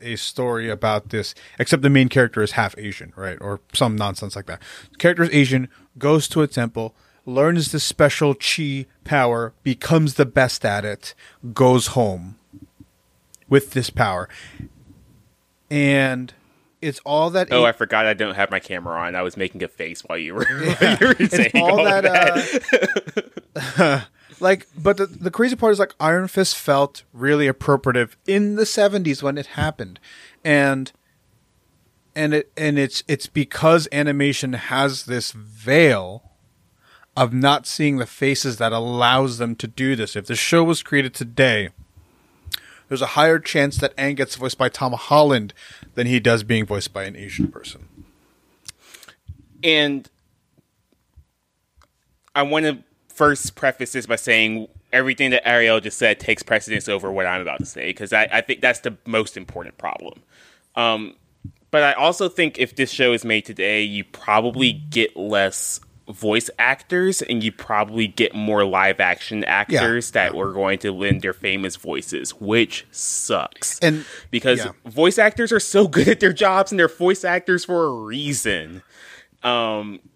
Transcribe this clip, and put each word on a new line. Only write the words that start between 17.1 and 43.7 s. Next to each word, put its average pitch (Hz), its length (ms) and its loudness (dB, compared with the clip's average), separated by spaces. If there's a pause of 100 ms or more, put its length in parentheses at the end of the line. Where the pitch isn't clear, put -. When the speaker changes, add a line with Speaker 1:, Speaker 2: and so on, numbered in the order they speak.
Speaker 1:
that 180 200 0
Speaker 2:
Oh, 123 140 4
Speaker 1:
a- 117 40 6
Speaker 2:
I 117 40 2
forgot 110 340 0
I 107 80 2
don't 98 220 -4
have 98 140 0
my 95 100 -2
camera 87 400 -8
on. 87 160 -6
I 90 60 -2
was 92 140 -6
making 92 280 -6
a 82 40 -6
face 85 340 -12
while 82 160 -8
you 82 160 -8
were, - 140 -2
<laughs> 139 140 -4
Speaker 1:
Yeah. 165 160 0
Speaker 2:
while 214 220 2
you 240 80 4
were 247 100 4
Speaker 1:
It's 220 160 0
Speaker 2:
saying 120 220 2
Speaker 1:
all 190 240 2
Speaker 2:
all 165 40 4
Speaker 1:
that, 196 200 2
Speaker 2:
that. 185 1700 -2
Speaker 1:
uh, 147 220 4 (200)
<laughs> - 200 -20
like, 185 280 2 (100)
but 196 200 2
the, 196 80 -2
the 175 260 -6
crazy 240 240 2
part 226 160 4
is, 202 80 2
like, 190 180 -2
Iron 170 300 2
Fist 190 280 0
felt 139 460 0 (100)
really 139 360 2
appropriative 127 600 0 (180)
in 208 260 2
the 214 120 2
seventies 196 560 0
when 143 160 -2
it 139 80 -8
happened. 135 520 -6 (460)
And, 139 480 2 (1200)
and 151 200 0
it, 151 220 -2
and 147 220 0
it's, 139 300 -2
it's 147 180 -4
because 160 640 2
animation 143 640 -2
has 131 540 -4
this 120 260 -6
veil 110 880 2 (960)
of 127 160 2
not 139 340 2
seeing 147 300 0
the 123 100 -2
faces 135 520 -2
that 113 140 0
allows 120 680 2
them 117 180 -4
to - 100 -10
do 131 300 -2
this. 110 180 -4
If 101 120 -8
the 120 100 -6
show 170 260 2
was 165 200 0
created 135 320 -2
today, 117 560 0 (1160)
there's 135 140 -4
a 127 40 -2
higher 160 340 4
chance 143 380 0